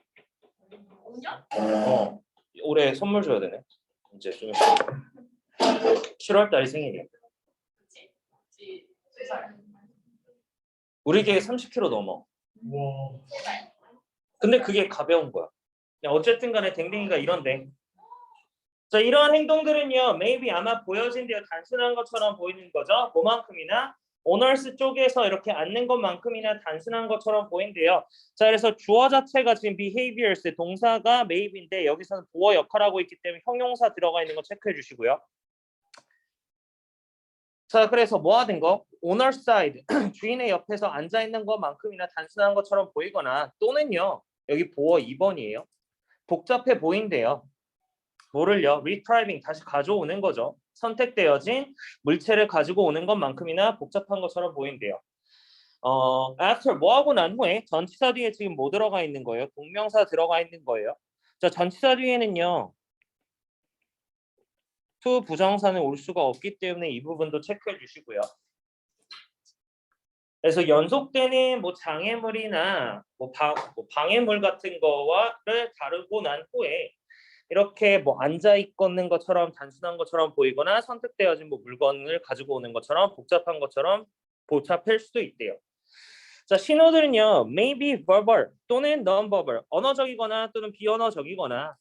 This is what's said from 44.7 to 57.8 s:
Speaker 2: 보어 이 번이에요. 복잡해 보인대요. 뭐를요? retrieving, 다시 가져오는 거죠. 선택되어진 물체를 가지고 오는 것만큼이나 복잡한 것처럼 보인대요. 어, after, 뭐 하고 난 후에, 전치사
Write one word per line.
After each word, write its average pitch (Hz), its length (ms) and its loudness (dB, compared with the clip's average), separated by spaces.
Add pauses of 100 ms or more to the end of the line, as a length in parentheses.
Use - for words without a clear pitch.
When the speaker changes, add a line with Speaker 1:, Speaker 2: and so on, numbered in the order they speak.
Speaker 2:
보어 151 300 2
이 127 180 -12
번이에요. 143 480 -4 (600)
복잡해 247 500 0
보인대요. 156 640 -2 (880)
뭐를요? 151 520 2
retrieving, 202 580 -2
다시 156 220 -12
가져오는 170 560 -2
거죠. 147 360 -4 (180)
선택되어진 226 1000 0 (280)
물체를 208 460 2
가지고 180 360 2
오는 165 220 0
것만큼이나 175 720 -2
복잡한 196 420 -6
것처럼 175 340 -6
보인대요. 131 460 -8 (800)
어, 131 520 0 (100)
after, 240 360 0
뭐 180 180 4
하고 285 180 4
난 185 240 0
후에, 214 280 0
전치사 180 460 -2